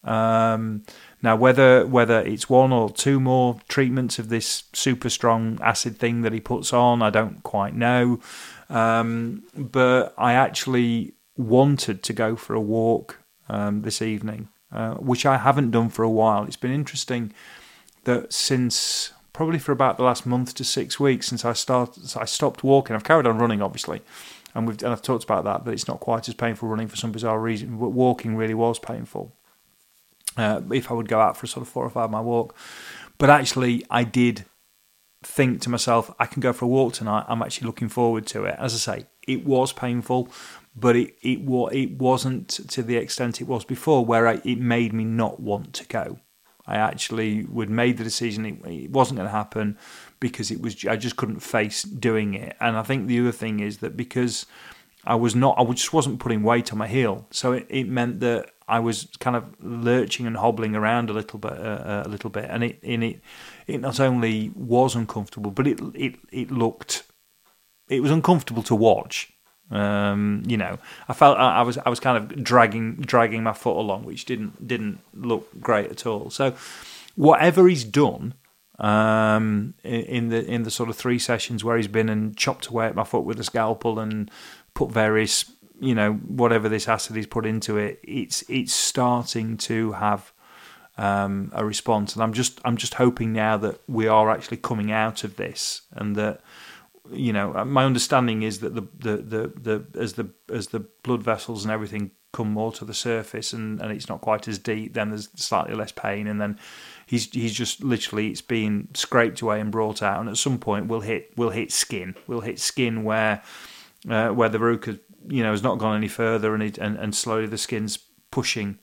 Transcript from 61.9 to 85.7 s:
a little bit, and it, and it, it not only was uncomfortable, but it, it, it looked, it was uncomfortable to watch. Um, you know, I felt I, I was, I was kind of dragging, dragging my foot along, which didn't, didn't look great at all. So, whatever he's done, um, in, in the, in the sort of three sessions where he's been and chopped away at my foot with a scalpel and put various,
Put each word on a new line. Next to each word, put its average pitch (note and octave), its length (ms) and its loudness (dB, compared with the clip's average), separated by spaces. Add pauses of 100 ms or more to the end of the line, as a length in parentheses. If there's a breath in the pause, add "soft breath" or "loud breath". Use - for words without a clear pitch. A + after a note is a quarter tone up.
a - 40 -8
little G#2 220 -8
bit, G#2 200 -8
and A#2 140 -2
it, A#2 180 -6
and A#2 220 -2
it, - 160 -6 (480 loud breath)
it A#2+ 120 -4
not C3 200 -4
only A#2 560 2
was A#2+ 400 4
uncomfortable, G#2 560 -6
but C3+ 160 2
it, A#2+ 100 0 (160)
it, C3+ 220 -6 (160)
it B2 180 -6
looked, - 540 -2 (840)
it C3+ 120 0
was C#3 100 2
uncomfortable D3 540 2
to A#2+ 100 2
watch. - 580 4 (380)
Um, G2+ 800 0
you A#2+ 80 0
know, F#2 220 -4 (300 loud breath)
I - 40 -4
felt C#3+ 260 8
I, A2+ 200 6
I A#2+ 40 6
was, A#2+ 160 0
I - 100 0
was A#2+ 120 0
kind B2 180 2
of G#2+ 240 -6
dragging, A2+ 540 4
dragging A#2 480 2
my A2 80 0
foot G#2 240 -2
along, G#2 260 -2
which F2+ 220 -12
didn't, A#2+ 420 -8
didn't G#2+ 320 -4 (160)
look - 460 -4
great G#2+ 320 0
at - 120 -12
all. G#2+ 260 -6
So, C3 260 -2 (580 loud breath)
whatever E3+ 540 8
he's C#3+ 160 4
done, A2+ 500 0 (460)
um, G#2+ 920 2 (100)
in, A#2 180 -4
in A#2 280 -4
the, A2+ 140 0
in A#2 200 -2
the G#2+ 80 -4
sort A2+ 160 -4
of A2 80 -8
three B2 240 0
sessions A2+ 420 -4
where A#2 140 0
he's A2 100 0
been A2 220 0
and G#2+ 280 -2
chopped - 300 -2
away A2+ 200 -2
at G#2+ 100 -4
my G#2 80 0
foot G2+ 200 -2
with G#2+ 140 -4
a A#2 60 -8
scalpel A2 560 -2
and G#2+ 280 -6 (460 loud breath)
put C3 160 -2
various, A2 600 2 (300)